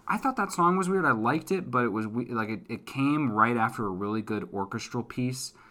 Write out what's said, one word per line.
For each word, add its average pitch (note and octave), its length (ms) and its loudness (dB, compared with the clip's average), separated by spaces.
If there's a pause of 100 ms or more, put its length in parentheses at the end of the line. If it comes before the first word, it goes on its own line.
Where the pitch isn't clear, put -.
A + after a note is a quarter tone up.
I - 100 0
thought C4 200 -2
that G3 160 -2
song F3+ 240 4
was F#3 100 2
weird. F#3+ 160 2
I C#3+ 80 6
liked A#2+ 400 2
it, - 180 -2
but B2 140 2
it A#2 60 2
was A2 180 -2
we-, A#2+ 200 -4
like, A2+ 200 -2
it, G#2+ 220 -6
it A#2 160 -8
came C#3 440 2
right A2 280 4
after A2+ 280 0
a G2 40 -2
really G2+ 320 -2
good G#2 320 -4
orchestral A2 500 -4
piece, C3 480 -6 (200)